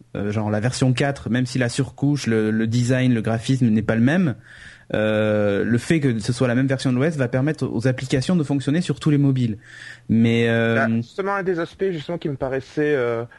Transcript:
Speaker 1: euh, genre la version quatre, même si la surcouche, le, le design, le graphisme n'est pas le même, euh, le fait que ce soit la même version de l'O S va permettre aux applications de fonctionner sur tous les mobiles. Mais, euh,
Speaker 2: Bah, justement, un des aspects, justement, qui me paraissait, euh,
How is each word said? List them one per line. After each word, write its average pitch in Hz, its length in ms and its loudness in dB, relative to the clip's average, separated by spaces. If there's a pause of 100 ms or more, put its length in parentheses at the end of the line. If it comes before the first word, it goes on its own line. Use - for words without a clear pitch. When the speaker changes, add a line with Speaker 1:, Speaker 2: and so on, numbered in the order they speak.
(160)
Speaker 1:
euh, 101 140 -4
genre 104 200 -2
la 104 100 0
version 127 340 0
quatre, 139 360 -2
même 127 160 0
si 131 120 -6
la 123 100 0
surcouche, 139 580 -2
le, 110 260 2
le 110 140 0
design, 123 460 2
le 113 100 2
graphisme 120 440 0
n'est 107 160 2
pas 110 140 0
le 113 60 2
même, 147 340 2 (580)
euh, 107 720 2
le 117 140 2
fait 165 220 0
que 123 180 0
ce 113 140 -4
soit 127 160 0
la 117 60 0
même 131 140 2
version 135 240 0
de 123 40 0
l'O 127 80 2
S 160 120 -2
va 131 120 0
permettre 135 380 -2
aux 107 220 -2
applications 131 480 0
de 156 80 2
fonctionner 143 360 -2
sur 147 200 -4
tous 160 100 2
les 147 80 4
mobiles. 131 400 2 (500)
Mais, 117 400 4
euh, 117 280 2
Speaker 2:
Bah, 135 200 2
justement, 190 380 -4
un 196 80 -2
des 175 160 -2
aspects, 190 320 -4
justement, 170 280 -6
qui 165 100 -6
me 139 80 -4
paraissait, 139 580 -2
euh, 120 300 0 (140)